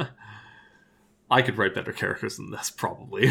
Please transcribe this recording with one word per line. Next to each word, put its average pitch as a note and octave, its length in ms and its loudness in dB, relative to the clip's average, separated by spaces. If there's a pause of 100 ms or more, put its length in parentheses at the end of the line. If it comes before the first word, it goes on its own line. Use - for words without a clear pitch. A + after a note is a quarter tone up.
(1300)
I B2+ 120 6
could G#2+ 160 0
write G2 160 2
better - 180 -6
characters - 460 -4
than G2+ 120 -14
this, - 200 -6
probably. - 600 0